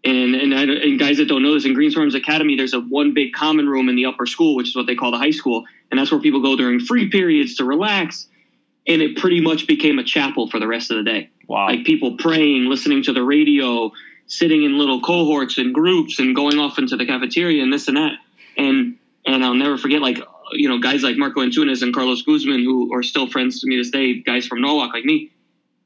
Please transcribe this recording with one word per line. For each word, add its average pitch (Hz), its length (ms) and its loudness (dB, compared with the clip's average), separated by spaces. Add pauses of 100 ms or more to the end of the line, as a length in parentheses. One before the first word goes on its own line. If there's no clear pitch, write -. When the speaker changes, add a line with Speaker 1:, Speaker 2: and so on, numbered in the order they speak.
Speaker 1:
and, 127 300 2
and 139 200 0
I, 135 100 0
and 139 340 0
guys 143 180 2
that 147 120 2
don't 135 140 2
know 147 120 4
this, 135 100 0
in 135 80 2
Greensboro 147 300 2
Arms 143 120 2
Academy, 151 420 0
there's 127 180 -2
a 127 60 0
one 135 340 0
big 135 180 0
common 151 360 0
room 131 200 0
in 123 80 2
the 127 80 2
upper 123 220 -4
school, 156 280 2
which 123 140 -2
is - 80 -6
what 123 100 -4
they 123 80 -2
call 120 160 -4
the 120 80 -2
high 143 120 0
school. 123 340 -2 (260)
And 127 80 0
that's 143 120 0
where 156 100 2
people 139 220 2
go 135 140 2
during 123 220 0
free 202 300 0
periods 160 480 2
to 131 80 -4
relax. 170 640 -2 (580)
And 165 140 2
it 151 160 0
pretty 175 240 2
much 160 260 0
became 147 320 2
a 123 60 -4
chapel 135 460 -2
for 113 100 -4
the 110 60 -2
rest 117 240 -6
of 113 80 -2
the 104 120 -4
day. 107 200 -6 (160)
Speaker 2:
Wow. 101 220 0
Speaker 1:
Like, 123 160 -2
people 135 340 0
praying, 151 480 2
listening 135 380 0
to 135 100 0
the 123 80 0
radio, 131 720 2 (340)
sitting 156 360 2
in 143 160 2
little 135 220 0
cohorts 151 560 0
and 127 180 -2
groups 160 440 0
and 131 180 0
going 147 220 0
off 143 200 -4
into 131 180 -2
the 127 100 -4
cafeteria 139 560 -2
and 131 100 0
this 143 160 -4
and 139 80 0
that. 151 160 0 (460)
And, 131 380 0 (300)
and 131 160 0
I'll 123 120 0
never 139 240 0
forget, 143 240 0
like, 123 160 -2 (340)
you 147 160 2
know, 123 120 0
guys 127 220 0
like 123 140 0
Marco 139 240 -2
Antunes 131 420 0
and 123 120 -2
Carlos 127 280 0
Guzman, 139 400 0
who 123 320 0
are 123 80 -2
still 131 240 -4
friends 127 360 -4
to 131 40 -6
me 127 120 0
this 123 120 -4
day, 131 300 0
guys 123 260 -4
from 120 140 -6
Norwalk 139 320 0
like 117 140 -8
me, 151 240 0 (560)